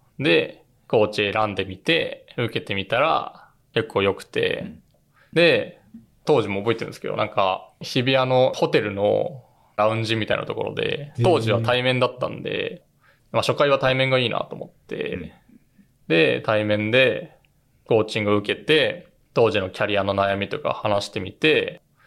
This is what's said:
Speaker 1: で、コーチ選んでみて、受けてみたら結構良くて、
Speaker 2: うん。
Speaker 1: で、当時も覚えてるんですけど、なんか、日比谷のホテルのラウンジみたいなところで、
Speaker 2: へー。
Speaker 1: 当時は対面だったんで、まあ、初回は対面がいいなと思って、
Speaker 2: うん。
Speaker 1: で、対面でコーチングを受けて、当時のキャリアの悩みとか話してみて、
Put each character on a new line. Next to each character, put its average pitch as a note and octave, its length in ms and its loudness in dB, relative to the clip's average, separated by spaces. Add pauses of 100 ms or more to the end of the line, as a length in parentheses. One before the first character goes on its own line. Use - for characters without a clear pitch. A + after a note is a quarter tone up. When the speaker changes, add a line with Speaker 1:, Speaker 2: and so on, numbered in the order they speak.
(180)
Speaker 1:
で、 D3+ 460 0 (240)
コ A2+ 140 4
ー - 60 2
チ G#2 220 -2
選 G#2+ 180 0
ん G2+ 60 -6
で F#2+ 120 -4
み F#2 100 -12
て、 - 500 -2 (120)
受 A#2 100 -2
け - 140 -6
て G#2 120 -6
み F#3+ 140 -6
た A#2+ 120 0
ら - 500 -2 (240)
結 A2+ 140 -2
構 G2+ 140 0
良 G2 120 2
く - 100 -16
て、 - 380 -2
Speaker 2:
う - 20 -10
ん。 E2 180 -16 (520)
Speaker 1:
で、 D#3+ 480 2 (420)
当 C#3+ 160 4
時 G2+ 80 -2
も G2 120 -4
覚 A2+ 120 0
え - 40 2
て - 40 -10
る G#2 60 -8
ん - 20 -10
で G2 60 -14
す - 80 -20
け G2+ 60 -6
ど、 G2+ 80 -6
な G#2+ 80 0
ん G#2 40 -8
か、 F#2+ 420 -2 (120)
日 - 200 -4
比 C3 120 0
谷 C3 140 2
の B2+ 260 2
ホ E3 140 0
テ D3+ 120 2
ル G#2 120 -2
の G#2 520 0 (320)
ラ G#2+ 120 2
ウ A2+ 80 0
ン A2+ 80 -2
ジ A2 120 0
み G#2 100 -2
た G2+ 100 0
い - 20 -2
な - 80 -6
と - 80 -6
こ G#2 100 -4
ろ G#2+ 100 -6
で、 - 420 -4
Speaker 2:
へ A#2+ 40 -2
ー。 - 20 2
Speaker 1:
当 E3 160 4
時 A2+ 140 0
は G2+ 80 2
対 B2 220 0
面 B2+ 180 2
だ B2 80 4
っ - 100 -6
た - 100 -2
ん A2 140 -10
で、 G2+ 400 -6 (500)
ま B2 60 2
あ、 G#2+ 40 0
初 - 140 0
回 D3 120 4
は C#3 100 4
対 C3 160 2
面 C3 160 0
が C3 80 2
い B2 80 2
い - 20 0
な - 220 -2
と - 60 -12
思 - 100 -12
っ - 220 -20
て、 - 260 -6
Speaker 2:
う - 40 -8
ん。 - 140 -14 (760)
Speaker 1:
で、 D3+ 320 2
対 G#2+ 240 0
面 G#2+ 260 0
で - 480 2 (480)
コ A2 140 4
ー G#2+ 40 2
チ - 160 -6
ン G#2 40 -2
グ G#2 80 2
を G#2 60 4
受 G2+ 180 -2
け - 40 -16
て、 D3 460 2 (280)
当 A2+ 180 6
時 G#2 80 0
の F#2 100 -4
キ - 120 -4
ャ G#2 40 0
リ G2+ 100 0
ア G2 60 2
の G2 140 0
悩 G2 200 2
み G2+ 120 -4
と G2 100 -6
か - 140 -2
話 G2+ 320 0
し - 60 -12
て G#2+ 100 -6
み F#2 120 -10
て、 B2 480 0 (260)